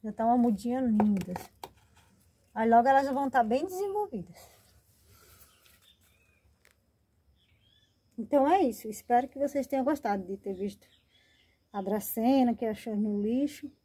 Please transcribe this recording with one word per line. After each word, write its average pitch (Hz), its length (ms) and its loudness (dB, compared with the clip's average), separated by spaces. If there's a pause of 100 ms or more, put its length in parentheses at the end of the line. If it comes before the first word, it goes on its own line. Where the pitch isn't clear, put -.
Já 214 100 -10
tá 226 140 -2
uma 240 100 4
mudinha 240 440 0
linda. 208 540 2 (1160)
Aí 226 160 0
logo 233 200 8
elas 269 200 4
vão 269 220 -2
tá 247 140 2
bem 254 200 0
desenvolvidas. 381 960 -8 (3500)
Então 269 260 2
é 370 160 4
isso. 233 240 -2
Espero 240 420 0
que - 100 -16
vocês 277 280 -2
tenham 269 180 -2
gostado 226 400 -2
de 196 120 -10
ter 196 160 -10
visto 196 340 -8 (840)
a 202 80 -8
Dracena, 226 760 0
que 233 120 -6
achou 214 280 -6
no 208 280 -2
lixo. 269 500 -4 (120)